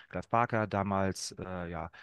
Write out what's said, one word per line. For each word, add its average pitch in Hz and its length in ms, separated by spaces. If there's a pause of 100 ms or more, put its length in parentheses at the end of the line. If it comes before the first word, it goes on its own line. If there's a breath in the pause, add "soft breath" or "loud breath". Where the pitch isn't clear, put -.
Clive 90 220
Barker, 117 380
damals, 98 680
äh, 90 320
ja, 85 220 (120)